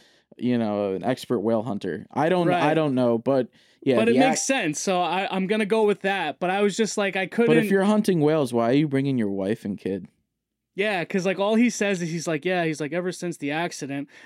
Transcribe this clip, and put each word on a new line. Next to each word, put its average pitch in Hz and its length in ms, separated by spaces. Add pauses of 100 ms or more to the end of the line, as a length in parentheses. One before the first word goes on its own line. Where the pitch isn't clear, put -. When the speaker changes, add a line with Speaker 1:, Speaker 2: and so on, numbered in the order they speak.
(380)
Speaker 1:
you 123 200
know, 104 360
an 90 100
expert 123 380
whale 110 220
hunter. 101 480
I 151 180
don't, 180 200
I 170 180
Speaker 2:
Right. 151 60
Speaker 1:
don't 156 220
know, 123 220
but 127 300 (360)
yeah, 131 140
Speaker 2:
But 226 120
it - 40
Speaker 1:
the - 60
Speaker 2:
makes 262 200
Speaker 1:
ac- - 60
Speaker 2:
sense, 208 340
so 180 220
I, 175 340
I'm 190 120
gonna 214 180
go 220 180
with 208 180
that, 190 380
but 180 100
I 196 120
was 208 160
just 220 200
like, 196 180
I 190 100
Speaker 1:
But - 160
if 240 60
Speaker 2:
couldn't - 220
Speaker 1:
you're 190 140
hunting 208 380
whales, 147 320
why 117 160
are 127 40
you 147 140
bringing 135 300
your 107 140
wife 98 340
and 101 120
kid? 92 300 (640)
Speaker 2:
Yeah, 190 300
'cause, 180 220
like, 190 120
all 202 180
he 233 140
says 202 320
is 175 100
he's 165 180
like, 151 160
"Yeah," 180 180
he's 160 160
like, 151 140
"ever 180 180
since 175 240
the 143 160
accident." 147 560 (180)